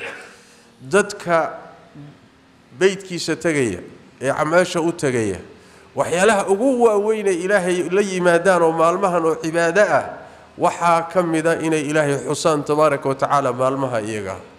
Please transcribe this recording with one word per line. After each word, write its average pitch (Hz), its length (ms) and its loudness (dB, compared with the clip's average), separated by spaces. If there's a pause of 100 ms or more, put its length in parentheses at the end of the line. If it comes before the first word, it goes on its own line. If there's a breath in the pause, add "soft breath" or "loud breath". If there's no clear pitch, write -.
(800 loud breath)
dadka 165 800 -2 (1200)
beydkiisa 180 560 -2
tegaya, 135 440 -2 (420)
ee 131 100 -2
acmaasha 170 500 2
u 165 100 0
tegaya, 117 480 -2 (560 loud breath)
waxyaalaha 185 520 2
ugu 240 360 2
waaweyn 214 440 2
ee 190 60 2 (100)
Ilaahay 180 480 0
la 196 100 2
yimaadaan 180 600 2
oo 160 80 4
maalmahan 170 540 2
oo 160 180 2
cibaado 170 380 2
ah, 160 220 2 (540 loud breath)
waxaa 170 440 2 (100)
ka 185 120 0
mid 165 240 0
ah 165 120 2
inay 156 220 0 (100)
Ilaahay 147 260 2 (100)
xusaan 151 360 0
tabaaraka 147 460 0
wa 135 60 0
tacaala 135 380 0
maalmaha 131 480 -2
iyaga. 104 340 -6 (240)